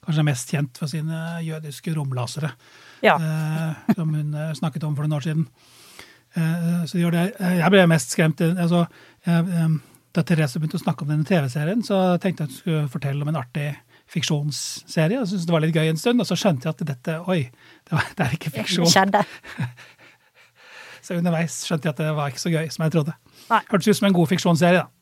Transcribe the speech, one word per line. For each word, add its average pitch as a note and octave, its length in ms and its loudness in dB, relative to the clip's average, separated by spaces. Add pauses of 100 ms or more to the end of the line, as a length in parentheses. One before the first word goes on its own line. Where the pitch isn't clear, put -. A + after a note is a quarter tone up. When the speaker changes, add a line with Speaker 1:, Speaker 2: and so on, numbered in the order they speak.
Speaker 1:
kanskje D#3 200 0
mest C#3+ 260 -2
kjent C#3+ 260 -4
for E3 100 -8
sine D#3+ 560 -6
jødiske D#3 520 -8
romlasere, C3+ 580 -4 (500)
Speaker 2:
Ja. G3 140 6
Speaker 1:
eh, D#3 760 -2
som D#3 180 -2
hun, D3+ 220 -4
eh, D#3 180 -6
snakket D3+ 320 -6
om D3+ 120 -2
for D3 100 -4
noen D3+ 100 -2
år C#3+ 60 -4
siden. D#3 240 -2 (920)
Eh, E3+ 480 0
så D3 80 -8
de F3 120 0
gjør E3+ 80 2
det. F3 280 0
Eh, F3+ 180 2
jeg E3 120 4
ble F#3+ 160 8
mest E3 240 4
skremt, D#3+ 300 2
eh, E3+ 220 2
altså, E3+ 240 4 (400)
eh, E3+ 120 4
eh, E3+ 300 0 (440)
da E3+ 100 0
Therese D#3 360 0
begynte D#3 200 -2
å - 40 -6
snakke - 200 -2
om C#3+ 60 -4
denne D3+ 180 2
T G3+ 120 2
V-serien, D3+ 440 -2
så F#3 360 2
tenkte F3 240 -2
jeg D3 60 -4
at - 20 -8
hun - 80 -16
skulle D#3 300 -2
fortelle C#3+ 340 -4
om D3 60 -4
en D#3 80 -2
artig C#3+ 400 -6 (340)
fiksjonsserie, D#3 1080 -2
og G#3+ 80 -2
syntes F3+ 180 -4
det F3 60 0
var D#3+ 80 4
litt D#3+ 140 0
gøy D#3+ 160 2
en D#3+ 60 -2
stund, A#3+ 240 2
og F#3+ 60 0
så - 80 -2
skjønte E3 300 0
jeg D#3 100 -4
at E3+ 120 -8
dette, D#3+ 420 -6
oi, F3+ 140 2 (420)
det - 80 -8
var, D3 120 0 (120)
det C#3 100 0
er A#2+ 80 0
ikke D#3+ 160 -8
Speaker 2:
Det G#3+ 160 -6
Speaker 1:
fiksjon. E3+ 200 0
Speaker 2:
skjedde. G3 380 4 (340)
Speaker 1:
<laughs> B2 100 -2 (1300)
Så - 140 -8
underveis E3+ 380 0 (100)
skjønte E3 240 -2
jeg D3 60 -2
at - 80 -8
det D#3 140 0
var D3 160 -2
ikke - 100 -10
så F3+ 100 -2
gøy D#3+ 200 0
som - 120 -4
jeg D#3+ 80 2
trodde. D#3+ 220 0 (360)
Speaker 2:
Nei. A3 100 4 (100)
Speaker 1:
Hørtes F#3+ 180 2
ut G#3 80 6
som G3+ 120 2
en F#3+ 80 4
god E3+ 120 4
fiksjonsserie, F3 540 4
da. - 60 -8 (140)